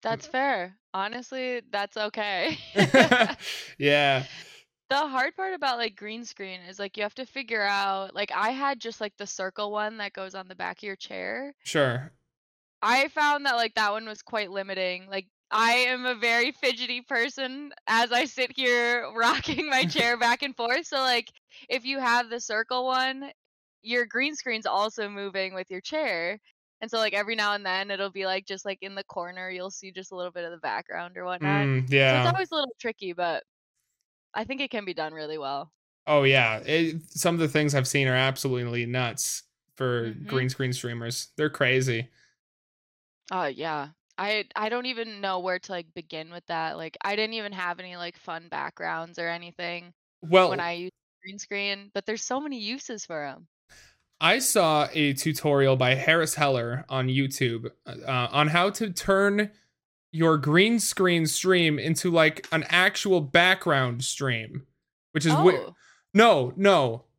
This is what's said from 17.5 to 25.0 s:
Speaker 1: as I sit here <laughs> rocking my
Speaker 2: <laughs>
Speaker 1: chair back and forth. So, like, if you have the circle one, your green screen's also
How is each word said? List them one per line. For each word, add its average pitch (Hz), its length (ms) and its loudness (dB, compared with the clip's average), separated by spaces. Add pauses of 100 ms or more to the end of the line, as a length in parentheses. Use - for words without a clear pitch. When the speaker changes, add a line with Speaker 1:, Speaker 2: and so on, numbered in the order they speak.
Speaker 1:
as 226 240 2
I 247 140 2
sit 254 300 -4
here 240 560 0
<laughs> 220 40 -12
rocking 269 540 0
my 262 160 2
Speaker 2:
<laughs> - 0 -
Speaker 1:
chair 240 320 0
back 240 260 2
and 277 120 -6
forth. 247 320 -2
So, 294 100 -4
like, 254 320 0 (380)
if 233 180 -4
you 277 140 -4
have 240 300 0
the 233 100 -6
circle 233 460 -4
one, 262 460 -2 (500)
your 240 240 0
green 262 300 -2
screen's 220 300 -6
also 214 440 -2